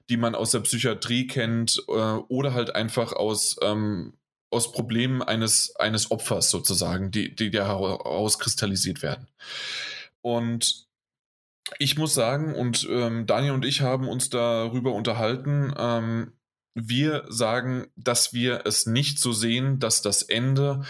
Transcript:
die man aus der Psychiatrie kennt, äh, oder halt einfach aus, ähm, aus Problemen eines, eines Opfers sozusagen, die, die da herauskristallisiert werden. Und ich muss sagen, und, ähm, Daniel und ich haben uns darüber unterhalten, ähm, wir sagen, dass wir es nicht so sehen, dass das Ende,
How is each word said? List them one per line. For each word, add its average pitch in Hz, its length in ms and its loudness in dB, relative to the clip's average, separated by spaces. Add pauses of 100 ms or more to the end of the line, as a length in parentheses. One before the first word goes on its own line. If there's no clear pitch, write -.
die 120 80 2
man 117 180 2
aus 110 180 0
der 120 80 2
Psychiatrie 120 680 0
kennt, 117 600 0
äh, - 40 -2
oder 113 600 0
halt 120 200 0
einfach 113 380 0
aus, 104 500 0
ähm, 104 520 0 (360)
aus 120 200 0
Problemen 120 520 0
eines, 110 540 2
eines 110 340 0
Opfers - 400 0
sozusagen, 92 600 0
die, 107 240 -2
die 107 160 -2
da 101 160 2
herauskristallisiert 98 1400 0
werden. 71 240 -6 (920)
Und 117 680 -2 (920)
ich 143 180 0
muss 151 160 0
sagen, 139 420 2
und, 120 360 0
ähm, 117 360 0
Daniel 127 260 2
und 135 120 -2
ich 135 160 0
haben 131 280 0
uns 123 200 -2
darüber 120 640 0
unterhalten, 120 840 0
ähm, 113 540 -2 (420)
wir 127 540 0
sagen, 120 580 0 (100)
dass - 380 0
wir 123 320 0
es 110 180 2
nicht 139 340 0
so 123 140 2
sehen, 120 460 2
dass 117 240 2
das 101 180 2
Ende, 135 680 2